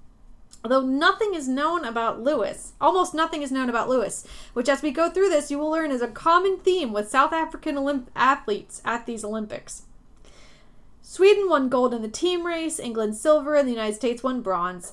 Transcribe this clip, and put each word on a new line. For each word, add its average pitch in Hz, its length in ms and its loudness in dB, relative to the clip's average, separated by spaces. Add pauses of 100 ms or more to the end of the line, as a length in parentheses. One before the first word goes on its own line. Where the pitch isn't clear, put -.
(640)
Although 262 200 2
nothing 359 520 2
is 285 140 -4
known 302 380 0
about 226 360 -2
Lewis, 262 500 -2 (100)
almost 349 320 4
nothing 320 280 0
is 277 80 -8
known 262 200 -2
about 240 180 -2
Lewis, 247 380 -2 (260)
which 240 160 -2
as 269 140 2
we 302 80 -2
go 320 180 0
through 370 220 2
this, 294 200 0
you 285 80 -4
will 302 120 -2
learn 320 200 -2
is 247 120 -2
a 240 60 -2
common 359 500 2
theme 359 340 0
with 208 180 -2
South 285 220 4
African 311 440 -4
Olymp-, 277 380 -2
athletes 262 680 0
at 240 220 -4
these 220 180 -8
Olympics. 208 580 -8 (1200)
Sweden 392 460 4
won 285 200 2
gold 247 240 2
in 226 100 -4
the 220 60 -6
team 349 380 -2
race, 330 320 -4
England 220 380 -4
silver, 302 400 2
and 285 100 4
the 247 60 -2
United 214 240 -4
States 240 260 -4
won 254 200 -4
bronze. 180 500 -4